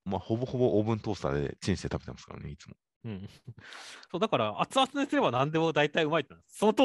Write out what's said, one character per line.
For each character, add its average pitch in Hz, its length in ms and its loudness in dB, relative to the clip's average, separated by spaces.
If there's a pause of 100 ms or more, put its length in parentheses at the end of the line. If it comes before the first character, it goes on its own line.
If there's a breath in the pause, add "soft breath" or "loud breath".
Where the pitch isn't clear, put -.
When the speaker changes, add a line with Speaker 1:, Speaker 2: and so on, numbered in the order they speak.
Speaker 1:
ま 95 100 -4
あ、 90 40 -4
ほ 113 180 -2
ぼ 127 80 -4
ほ 127 120 -6
ぼ 123 200 4
オ 117 40 6
ー - 40 -2
ブ 113 100 2
ン 104 40 -4
ト 107 120 -6
ー 95 40 -4
ス - 60 -10
タ 69 100 -2
ー 71 180 -2
で - 100 -12
チ 98 140 0
ン - 20 2
し - 60 -8
て 73 100 -6
食 73 80 -4
べ - 60 -12
て 64 60 -12
ま - 60 -16
す - 80 -20
か - 80 -16
ら - 60 -12
ね、 73 100 -12
い 73 60 -12
つ - 120 -20
も。 - 80 -20 (280)
Speaker 2:
う 117 60 -10
ん。 98 180 -10
<laughs> - 840 -20
そ - 100 -6
う、 - 20 -
だ 220 80 2
か - 80 4
ら、 107 240 0
熱 - 180 0
々 277 240 0
に 277 60 -4
す 302 60 -2
れ 277 60 4
ば 156 100 4
何 135 200 2
で 160 80 2
も 165 140 2
大 147 180 2
体 165 140 2
う 147 40 0
ま 160 100 2
い 143 40 -2
っ - 20 -10
て - 80 -20
の - 40 -20
は、 - 100 -20
そ - 180 -2
の 214 80 6
通 262 120 6